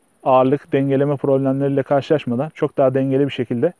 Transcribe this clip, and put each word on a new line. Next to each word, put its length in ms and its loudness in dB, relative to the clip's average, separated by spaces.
ağırlık 480 2
dengeleme 440 0
problemleriyle 640 0
karşılaşmadan 720 -2
çok 240 -4
daha 160 2
dengeli 320 0
bir 60 -6
şekilde 480 -4